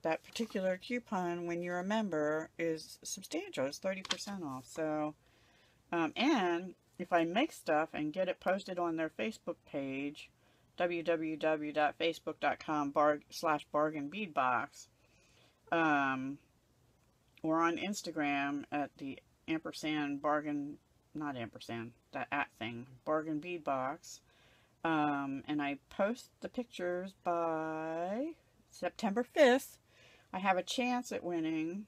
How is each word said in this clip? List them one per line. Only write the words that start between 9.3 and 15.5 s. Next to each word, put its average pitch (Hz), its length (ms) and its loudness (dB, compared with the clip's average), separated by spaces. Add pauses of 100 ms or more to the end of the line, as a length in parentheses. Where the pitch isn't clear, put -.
page, 139 600 -4 (480)
w 175 260 0
w 160 320 2
w 151 380 0
dot 147 240 4
facebook - 420 -2
dot - 200 2
com 147 340 0 (380)
slash 156 400 0
bargain 151 360 0
bead 180 260 -6
box, 127 540 0 (840)